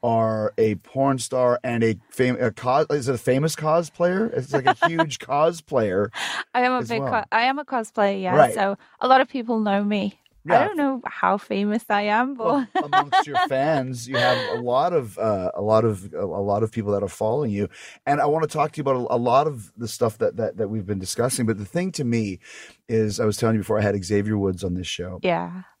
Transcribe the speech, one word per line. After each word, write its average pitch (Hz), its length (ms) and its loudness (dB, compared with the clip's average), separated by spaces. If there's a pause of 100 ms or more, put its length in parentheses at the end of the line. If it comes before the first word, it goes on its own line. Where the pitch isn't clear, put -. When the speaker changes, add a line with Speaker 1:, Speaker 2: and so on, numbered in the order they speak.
Speaker 1:
are 110 580 0
a 107 180 4
porn 135 420 0
star 123 460 2
and 120 180 0
a 113 140 2 (140)
fam-, 127 300 0
a 120 120 0
cos-, 135 380 0
is 143 180 -2
it 104 80 0
a - 20 -6
famous 143 380 0
cosplayer? 175 760 0
It's - 200 -4
like 131 140 0
a 370 80 4
Speaker 2:
<laughs> - 120 0
Speaker 1:
huge 165 320 0
cosplayer 135 920 0 (440)
Speaker 2:
I 247 60 2
am 254 120 2
a 254 60 0
Speaker 1:
as 220 100 -4
Speaker 2:
big 226 140 -2
Speaker 1:
well. 135 80 -4
Speaker 2:
co-, 220 220 -2
I 226 100 2
am 269 160 0
a 294 60 -8
cosplayer, 202 580 0
yeah. 180 140 0
Speaker 1:
Right. - 180 6
Speaker 2:
So 202 240 0 (220)
a 247 80 -2
lot 262 120 8
of 285 80 2
people 233 300 -4
know 208 240 2
me. 202 380 -2 (240)
Speaker 1:
Yeah. 196 160 4
Speaker 2:
I 302 40 2
don't 403 120 -2
know 269 280 0
how 190 320 0
famous 208 540 -2
I 208 120 2
am, 220 320 0
but 233 100 -8
Speaker 1:
Well, 254 240 0 (160)
amongst 381 420 2
your 277 100 -4
Speaker 2:
<laughs> 370 120 0
Speaker 1:
fans, 131 580 0
you 131 100 -6
have 127 420 0
a 123 40 -6
lot 135 300 2
of, 123 260 -2
uh, 98 340 0
a 95 100 -6
lot 110 220 4
of, 95 300 -2
a, 82 80 -4
a - 20 -2
lot 98 380 -2
of 110 80 -2
people 104 220 -2
that 101 100 0
are 98 60 -4
following 113 420 -2
you. 104 180 -2 (380)
And 143 140 2
I 139 60 2
wanna 156 200 2
talk 151 260 -2
to - 60 -12
you 151 40 -6
about 135 140 2 (140)
a, 123 60 2
a - 20 2
lot 123 300 4
of 120 280 -10
the 113 120 -8
stuff - 300 -2
that, 104 180 0
that, 107 220 -4
that 107 100 -2
we've 104 180 -6
been 101 140 -4
discussing. 120 440 -2
But 107 140 0
the 101 60 -10
thing 180 280 -4
to 147 120 -6
me 110 340 -2 (500)
is, 110 300 0
I 120 60 0
was 104 120 0
telling 113 200 2
you 104 60 0
before, 107 180 0
I - 20 2
had 101 220 0
Xavier 104 340 0
Woods 95 240 -2
on 90 120 -2
this 90 120 -6
show. 92 380 -10
Speaker 2:
Yeah. 175 380 -4 (180)